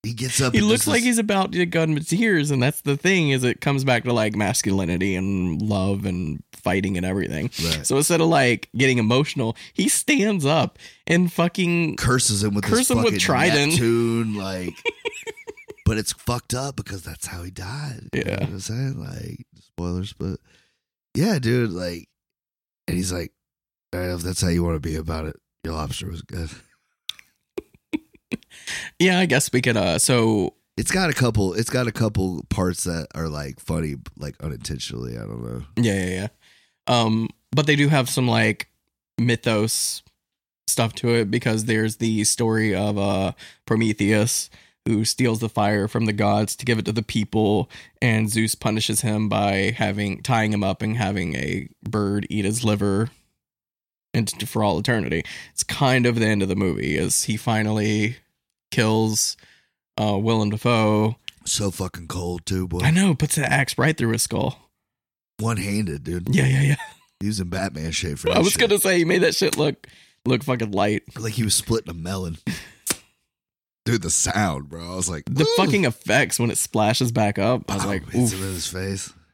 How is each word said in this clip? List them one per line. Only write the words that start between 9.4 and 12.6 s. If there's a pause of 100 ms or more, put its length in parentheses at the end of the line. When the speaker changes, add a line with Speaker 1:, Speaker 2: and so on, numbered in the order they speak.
Speaker 2:
he
stands
up (260)
and
fucking
Speaker 1:
curses
him
with